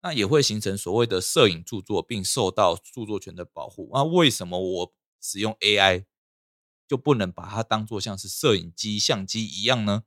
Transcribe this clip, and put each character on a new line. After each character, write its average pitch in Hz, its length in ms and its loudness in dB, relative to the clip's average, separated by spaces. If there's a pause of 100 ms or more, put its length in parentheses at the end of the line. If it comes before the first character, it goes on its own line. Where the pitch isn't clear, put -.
那 175 100 -6
也 113 120 2
会 143 160 4
形 107 200 0
成 98 180 -2
所 87 140 -6
谓 117 120 4
的 98 160 0
摄 120 280 4
影 85 160 -2
著 104 160 -10
作， 95 200 -2
并 101 220 -8
受 98 260 0
到 92 280 2
著 - 280 -14
作 104 140 -8
权 87 160 -14
的 87 100 -12
保 - 240 -16
护。 - 240 -16
那 139 120 0
为 165 260 4
什 95 160 -6
么 87 140 -6
我 92 340 -4 (260)
使 - 200 -8
用 107 200 -2
A 104 180 4
I 95 280 4 (800)
就 139 100 -2
不 139 200 2
能 92 160 -2
把 92 160 -14
它 110 160 -4
当 110 200 -2
作 110 160 -8
像 101 160 -8
是 95 120 -12
摄 127 260 2
影 85 220 -4
机、 104 240 -6
相 98 260 -2
机 113 180 -6
一 95 180 -10
样 117 220 2
呢？ 104 220 0